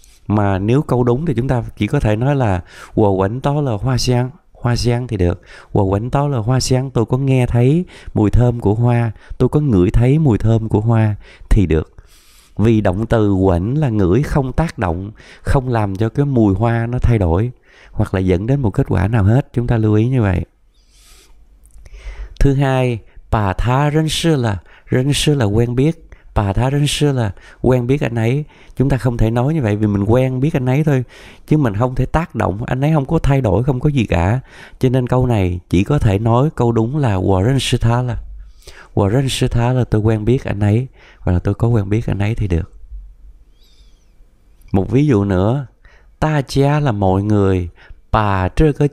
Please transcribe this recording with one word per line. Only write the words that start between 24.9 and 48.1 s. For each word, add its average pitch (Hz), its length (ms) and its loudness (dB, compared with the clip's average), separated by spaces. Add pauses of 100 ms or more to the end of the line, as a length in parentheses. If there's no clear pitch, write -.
sư 147 220 0
là 127 100 0
quen 117 300 0
biết. 143 320 -2 (280)
Bà 98 180 0
tha 120 160 0
rên 143 180 0
sư 147 240 0
là 117 200 -2 (300)
quen 123 260 2
biết 139 140 0
anh 117 140 -4
ấy. 120 300 -2 (300)
Chúng 131 140 0
ta 135 80 0
không 120 200 -2
thể 110 140 2
nói 123 220 0
như 160 80 -2
vậy 104 140 0
vì 107 120 0
mình 101 160 0
quen 127 360 0
biết 151 140 -2
anh 127 120 -2
ấy 135 180 2
thôi, 135 200 0 (440)
chứ 156 100 2
mình 117 180 0
không 127 200 -2
thể 123 100 0
tác 160 300 -4
động, 101 280 -2
anh 127 180 -4
ấy 151 120 2
không 147 120 0
có - 140 0
thay 135 220 2
đổi, 104 220 2
không 131 160 -2
có 151 100 0
gì 135 160 0
cả. 90 340 0 (400)
Cho 131 100 2
nên 123 180 0
câu 127 200 2
này 92 320 0 (100)
chỉ 92 140 2
có 147 160 0
thể 101 200 2
nói 117 360 2
câu 120 160 0
đúng 113 260 0
là 120 180 0
wo 95 260 2
rên 127 180 2
sư - 180 -2
tha 117 240 0
là, 123 160 -4 (800)
wo 101 120 2
rên 131 220 0
sư 123 180 -2
tha 120 260 0
là 127 100 0
tôi 110 180 0
quen 107 240 0
biết 127 180 0
anh 101 160 -6
ấy, 107 280 0 (320)
hoặc - 120 -2
là 87 80 2
tôi 101 140 -2
có - 140 -2
quen 104 220 0
biết 110 180 -2
anh 98 120 -4
ấy 104 160 -2
thì 104 120 -4
được. 85 260 -4 (2000)
Một 95 200 -2
ví 139 140 2
dụ 104 180 2
nữa, 101 440 0 (520)
ta 156 220 0
cha 139 380 0
là 147 120 -2
mọi 98 320 0
người, 95 460 0 (420)